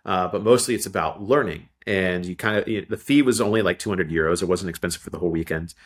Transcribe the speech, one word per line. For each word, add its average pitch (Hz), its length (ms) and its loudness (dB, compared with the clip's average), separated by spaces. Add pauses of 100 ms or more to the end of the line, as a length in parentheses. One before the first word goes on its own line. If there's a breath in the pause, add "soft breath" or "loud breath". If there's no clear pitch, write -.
Uh, 92 220 0
but 95 160 -4
mostly 120 320 4
it's 104 100 -4
about 90 380 -4
learning. 107 440 0 (200)
And 90 400 0
you 90 80 -6
kinda, 107 320 0
you, 107 200 -4
the 110 100 -6
fee 143 260 4
was 120 180 2
only, 107 220 2
like, 87 160 0
two 110 100 -4
hundred 90 220 -2
euros. 82 320 2
It 87 40 -2
wasn't 90 220 0
expensive 85 320 -6
for - 80 -14
the - 80 -10
whole 85 140 -2
weekend. 82 420 -4 (120)